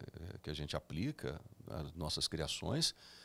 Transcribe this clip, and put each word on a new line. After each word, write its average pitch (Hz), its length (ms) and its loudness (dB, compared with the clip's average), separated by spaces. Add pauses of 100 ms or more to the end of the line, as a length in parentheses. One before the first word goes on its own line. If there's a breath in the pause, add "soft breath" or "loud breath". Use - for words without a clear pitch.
(180)
eh, - 240 -6
que - 60 -4
a 76 60 0
gente 73 200 0
aplica, 78 640 0 (300)
as 78 240 -2
nossas 80 340 2
criações, 82 680 2 (300 loud breath)